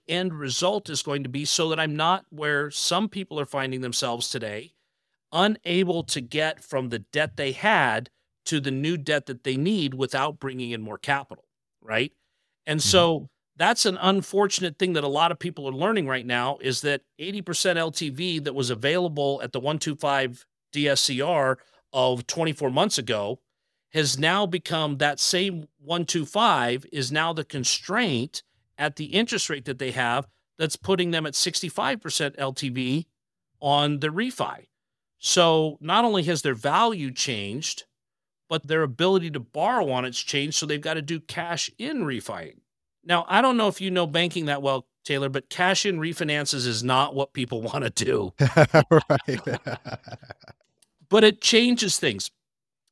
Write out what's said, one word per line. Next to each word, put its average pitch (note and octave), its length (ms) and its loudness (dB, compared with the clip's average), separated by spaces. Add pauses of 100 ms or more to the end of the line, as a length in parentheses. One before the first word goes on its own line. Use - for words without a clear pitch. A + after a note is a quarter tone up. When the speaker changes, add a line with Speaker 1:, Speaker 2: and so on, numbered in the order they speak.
Speaker 1:
end F3+ 260 -2
result D#3+ 560 -2
is - 140 -4
going C#3+ 220 -4
to B2+ 40 -8
be, C#3 160 -6
so E3 260 0
that D#3+ 100 -2
I'm D3+ 160 -2
not E3+ 340 0
where D3 400 -2
some F#3 380 -2
people F#3 320 -8
are C#3 40 -2
finding C3 360 -4
themselves A#2+ 500 -4
today, A2+ 440 -8 (580)
unable F3 720 2
to - 160 -4
get D3+ 420 -2
from B2+ 280 -4
the A#2 100 -6
debt D3 360 -2
they C#3 140 -2
had C3 580 2 (360)
to D#3 160 0
the C3+ 100 -4
new D3 260 0
debt D3 300 -2
that B2+ 160 -10
they C3 140 -2
need D3+ 380 0
without C3+ 440 -2
bringing B2+ 320 -8
in A2 120 -6
more G#2 160 -10
capital, - 460 -4 (380)
right? A2+ 300 -2 (520)
And D#3 140 -2
Speaker 2:
Mm-hmm. - 100 0
Speaker 1:
so E3+ 400 4 (280)
that's G#3+ 300 4
an F#3 140 0
unfortunate F#3+ 800 2
thing F#3 140 2
that D3+ 100 2
a C#3+ 60 -2
lot D#3+ 240 2
of D#3 80 -8
people D#3+ 260 -8
are C3+ 60 -4
learning F3 340 0
right B2+ 200 -2
now, B2 340 0
is B2+ 220 -2
that C#3+ 200 0 (160)
eighty G3 240 -8
percent F3 340 0
L E3 140 0
T D3+ 180 -6
V E3 300 -4
that C#3+ 160 -6
was B2+ 160 -2
available C#3+ 720 0
at A#2+ 100 -8
the C3 60 -4
one D3 220 -2
two D3+ 160 -4
five C3+ 500 -2 (240)
D D3 160 0
S C#3 140 2
C B2+ 200 0
R C#3 380 2 (340)
of B2+ 360 2
twenty-four D#3 420 -2
months E3 280 2
ago A2 420 -4 (500)
has C3+ 280 0
now F3+ 260 2
become, D#3+ 540 -2
that D3 200 0
same F3 500 -2 (100)
one E3 260 -4
two E3 220 -2
five C3+ 640 2
is C3 180 -4
now D#3+ 220 0
the D#3 120 -6
constraint D3+ 1000 -2 (340)
at D3 200 -2
the D#3 100 -8
interest F#3 420 0
rate C#3 160 -6
that C3+ 140 -6
they B2+ 140 -4
have B2+ 340 0 (320)
that's D#3 180 -2
putting F3+ 360 0
them D#3+ 120 0
at C#3+ 100 -4
sixty-five G3+ 680 -2
percent C#3+ 340 -2
L C3+ 160 -4
T C3+ 160 -6
V B2+ 380 -2 (520)
on D3 420 2
the D3+ 80 -2
refi. E3+ 580 -6 (520)
So D#3+ 640 4
not F#3+ 240 2
only G3+ 200 2
has D#3+ 180 0
their C#3 120 0
value D3+ 560 0
changed, A#2 760 -6 (640)
but D#3 160 -2
their D#3+ 160 2
ability E3+ 480 2
to C#3+ 100 -8
borrow F3+ 500 0
on B2+ 140 0
it's B2 160 -6
changed, C#3 380 -2
so D#3 80 -4
they've D3+ 120 -2
gotta D#3 220 -4
do D#3 180 -6
cash E3+ 600 -6
in C4 240 -4
refi. G2+ 540 -6 (460)
Now, E3+ 260 0
I G3 120 4
don't B3+ 160 4
know G#3+ 120 2
if F#3 120 -4
you F#3+ 100 -4
know F3+ 160 2
banking E3 400 0
that C#3+ 160 -2
well, C3+ 260 0 (160)
Taylor, C#3 240 -2
but C3+ 200 -4
cash F#3 380 2
in F3 140 0
refinances D3 640 -2
is A2+ 160 -2
not C3+ 320 2
what C3+ 180 -2
people A#2+ 300 -4
<laughs> A2+ 100 -6
wanna A#2 180 -2
do. A2 480 0
Speaker 2:
<laughs> - 40 4 (480)
Right. C#3+ 580 2
<laughs> A#2+ 120 -4 (1500)
Speaker 1:
But G#3+ 140 8
it G#3+ 180 8
changes A#3 600 4
things. G#2+ 320 -2 (600)